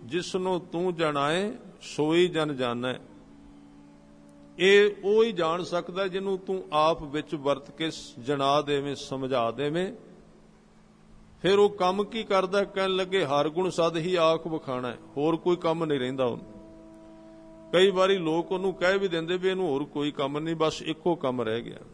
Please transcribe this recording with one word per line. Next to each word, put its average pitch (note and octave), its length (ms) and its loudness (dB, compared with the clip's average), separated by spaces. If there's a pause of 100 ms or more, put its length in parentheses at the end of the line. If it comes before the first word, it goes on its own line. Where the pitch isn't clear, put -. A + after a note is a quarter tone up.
"ਜਿਸਨੂੰ F3+ 560 -2
ਤੂੰ F3 360 -4
ਜਣਾਏ D#3 580 0 (280)
ਸੋਈ D#3+ 460 2
ਜਨ D#3 280 -2
ਜਾਣੈ।" B2 400 -2 (1600)
ਇਹ G3+ 320 8 (120)
ਉਹ G#3+ 200 4
ਹੀ A#3 80 2
ਜਾਣ E3+ 320 0
ਸਕਦਾ F3 440 -4
ਜਿਹਨੂੰ G3 300 -4
ਤੂੰ F#3+ 260 -6 (100)
ਆਪ D#3+ 300 2
ਵਿੱਚ D3 320 -6
ਵਰਤ C#3 360 -2
ਕੇ D#3+ 200 -6
ਸ-, - 280 -14
ਜਣਾ C#3 420 2
ਦੇਵੇਂ, C#3+ 340 -2
ਸਮਝਾ C3 560 -2
ਦੇਵੇਂ। D#3 420 -4 (1500)
ਫਿਰ G3 180 4
ਉਹ G3+ 100 8
ਕੰਮ G3 340 0
ਕੀ A3 200 -6
ਕਰਦਾ? F#3+ 400 2
ਕਹਿਣ F#3+ 320 -2
ਲੱਗੇ, F#3 300 0
"ਹਰ C#3+ 240 2
ਗੁਣ F3 200 -2
ਸਦ E3 280 0
ਹੀ F3 180 -2
ਆਖ E3 320 2
ਵਖਾਣਾ B2+ 440 -4
ਹੈ।" A2 60 -10 (200)
ਹੋਰ D#3 180 2
ਕੋਈ F3 200 2
ਕੰਮ E3 300 -2
ਨਹੀਂ D3 140 0
ਰਹਿੰਦਾ C3 260 0
ਉਹਨੂੰ। A#2 260 -4 (1200)
ਕਈ F#3 160 8
ਵਾਰੀ F#3+ 280 4
ਲੋਕ E3 340 0
ਉਹਨੂੰ F#3+ 220 -2
ਕਹਿ F3+ 240 2
ਵੀ G3 100 0
ਦਿੰਦੇ E3+ 300 -2
ਵੀ, F#3 120 0
"ਇਹਨੂੰ F#3 180 -2
ਹੋਰ C#3 160 0
ਕੋਈ D3 280 -4
ਕੰਮ C#3+ 280 -2
ਨਹੀਂ, D#3+ 160 -4
ਬਸ D#3+ 260 0
ਇੱਕੋ D#3 340 -2
ਕੰਮ B2+ 260 -2
ਰਹਿ A2+ 200 -2
ਗਿਆ।" A2 180 -12 (140)